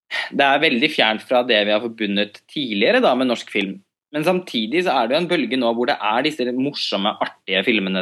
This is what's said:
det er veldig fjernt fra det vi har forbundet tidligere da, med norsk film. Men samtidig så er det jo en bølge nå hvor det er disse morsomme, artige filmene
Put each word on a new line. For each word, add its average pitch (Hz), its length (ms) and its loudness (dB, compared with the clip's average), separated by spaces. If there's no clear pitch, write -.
det 139 160 2
er 147 160 4
veldig 143 240 2
fjernt 110 320 0
fra 123 240 2
det 107 160 4
vi 104 80 0
har 107 160 4
forbundet 104 540 -4
tidligere 131 480 0
da, 175 160 4
med 127 160 0
norsk - 240 -6
film. 95 220 -2
Men 151 80 -2
samtidig 170 640 -2
så 165 100 0
er 120 140 2
det 139 80 2
jo - 20 0
en 175 80 0
bølge 131 320 0
nå 120 160 2
hvor 123 140 0
det 135 100 0
er 107 240 0
disse 143 220 -2
morsomme, 117 640 -2
artige - 480 -4
filmene 95 340 0